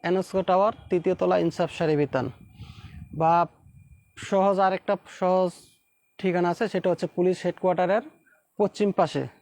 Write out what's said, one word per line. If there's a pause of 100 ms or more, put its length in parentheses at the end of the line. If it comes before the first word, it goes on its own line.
এনএসকো
টাওয়ার, (160)
তৃতীয়
তলা,
ইনসাফ
শাড়ি
বিতান। (840)
বা (680)
সহজ
আরেকটা (220)
সহজ (680)
ঠিকানা
আছে,
সেটা
হচ্ছে
পুলিশ
হেডকোয়ার্টারের (560)
পশ্চিম
পাশে (140)